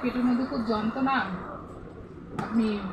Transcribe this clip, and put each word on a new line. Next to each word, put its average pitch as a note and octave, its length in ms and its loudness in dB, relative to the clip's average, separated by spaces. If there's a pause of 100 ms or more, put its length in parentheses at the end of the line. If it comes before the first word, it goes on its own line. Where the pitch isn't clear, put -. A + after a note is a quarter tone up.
পেটের B3 220 2
মধ্যে B3 220 4
খুব C4+ 200 -2
যন্ত্রণা, A#3 580 2 (1160)
আপনি G#3+ 380 2 (120)